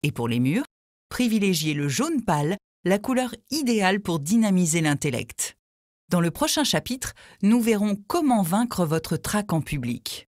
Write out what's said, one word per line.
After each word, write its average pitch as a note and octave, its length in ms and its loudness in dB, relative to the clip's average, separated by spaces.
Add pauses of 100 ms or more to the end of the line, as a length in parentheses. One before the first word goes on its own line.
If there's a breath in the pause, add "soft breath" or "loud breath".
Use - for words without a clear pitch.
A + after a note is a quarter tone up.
Et D3 100 -2
pour A#2 160 -4
les A#2 120 0
murs, E3 240 0 (460)
privilégiez F#3+ 640 0
le C#3+ 120 -2
jaune B3 380 -2
pâle, D#3 320 0 (280)
la F#3+ 140 2
couleur B3 360 -2 (160)
idéale G#3+ 500 2
pour F3 180 -4
dynamiser F3+ 600 2
l'intellect. C#3 800 -2 (500)
Dans F3 140 2
le E3+ 80 2
prochain D4+ 340 0
chapitre, - 480 -4 (300 loud breath)
nous A3+ 180 4
verrons G#3+ 360 2 (100)
comment C4 360 2
vaincre F#3+ 440 0
votre D#3+ 320 -2
trac G#3 340 -2
en D#3+ 80 2
public. B2 680 -8 (120)